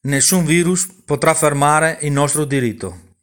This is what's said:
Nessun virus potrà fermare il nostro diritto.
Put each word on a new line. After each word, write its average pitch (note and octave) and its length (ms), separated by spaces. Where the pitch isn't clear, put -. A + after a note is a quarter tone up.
Nessun C#3+ 420
virus E3+ 440
potrà D3 280
fermare D3+ 680
il D3+ 100
nostro C#3+ 320
diritto. A2+ 680